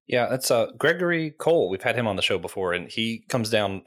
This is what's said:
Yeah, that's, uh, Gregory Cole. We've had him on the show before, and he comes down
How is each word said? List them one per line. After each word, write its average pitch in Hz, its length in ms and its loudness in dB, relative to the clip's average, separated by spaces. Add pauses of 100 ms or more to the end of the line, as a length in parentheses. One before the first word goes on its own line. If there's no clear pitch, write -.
Yeah, 120 200 2
that's, 127 220 -2
uh, 117 180 4 (100)
Gregory 170 540 0
Cole. 156 380 2
We've 95 140 -4
had 113 120 2
him 117 120 0
on 98 80 0
the 92 60 -4
show 98 180 0
before, 90 340 -2
and 87 160 -4
he 113 400 -4
comes 113 200 0
down 101 380 0